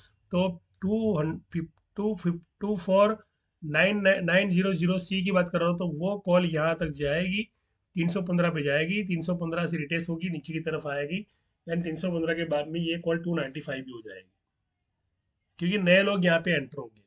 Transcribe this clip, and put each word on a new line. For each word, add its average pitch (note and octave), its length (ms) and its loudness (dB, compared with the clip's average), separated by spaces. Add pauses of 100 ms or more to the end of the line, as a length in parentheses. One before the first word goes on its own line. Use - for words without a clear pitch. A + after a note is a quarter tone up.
(320)
तो F3+ 160 2 (340)
टू G#3+ 360 2
हन-, D#3 220 -2 (140)
फिफ-, E3+ 180 -4 (240)
टू G#3+ 200 -2
फिफ-, E3+ 240 -2 (200)
टू G#3 180 -2
फ़ोर G3+ 400 4 (460)
नाइन F3 380 2 (220)
नाइन F3+ 280 2
ज़ीरो F#3 220 2
ज़ीरो F3+ 260 2
सी F#3+ 240 -4
की G3 80 0
बात F3+ 180 4
कर E3+ 100 -2
रहा E3+ 100 2
हूँ, F3 80 0
तो F3+ 120 -2
वो F3 360 -2
call F3+ 200 6
यहाँ D#3+ 300 0
तक D#3+ 200 -2
जाएगी, F3+ 560 -2 (440)
तीन E3+ 120 2
सौ F#3+ 140 0
पन्द्रह F3 280 2
पे D3+ 140 -2
जाएगी, D#3+ 400 0
तीन F3+ 180 -2
सौ F3+ 140 -2
पन्द्रह E3+ 300 -2
से E3 120 -2
रिटेस्ट E3 320 -4
होगी, E3+ 200 -4
नीचे D#3+ 240 -8
की D#3+ 80 -4
तरफ D#3 260 -6
आएगी, D3 300 -4 (500)
यानी E3+ 140 -2
तीन E3 140 -4
सौ F3+ 160 -4
पन्द्रह E3 220 0
के E3 140 -2
बाद D3 200 -2
में D#3+ 120 -4
ये E3 200 -2
call E3+ 200 -2
two E3+ 160 -2
नाइंटी C#3+ 260 -4
फ़ाइव C3 220 -8
भी C3 80 -16
हो A#2 100 -14
जाएगी, F#2+ 280 -18 (1300)
क्योंकि F3+ 200 0
नए F3+ 240 6
लोग G3 220 2
यहाँ E3 140 4
पे E3+ 120 0
एंटर C#3 260 -2
होंगे, - 300 -14